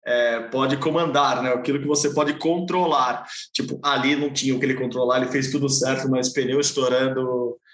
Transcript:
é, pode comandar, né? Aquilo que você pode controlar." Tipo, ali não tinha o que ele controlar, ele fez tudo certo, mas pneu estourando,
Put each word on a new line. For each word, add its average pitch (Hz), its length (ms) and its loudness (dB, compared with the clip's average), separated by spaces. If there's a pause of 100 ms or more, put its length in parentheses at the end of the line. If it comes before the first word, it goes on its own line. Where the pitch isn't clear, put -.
é, 120 360 0
pode 135 380 0
comandar, 143 600 2
né? 131 100 -2
Aquilo 139 300 0
que 139 60 -6
você 147 260 2
pode 147 220 0
controlar." 165 880 0 (280)
Tipo, 131 320 -4
ali 139 320 2
não 143 160 -2
tinha 135 200 0
o 120 60 0
que 139 80 0
ele 131 80 2
controlar, 127 440 0
ele 127 120 0
fez 135 220 -2
tudo 143 160 0
certo, 131 420 0
mas 127 220 0
pneu 131 260 0
estourando, 127 1000 0 (180)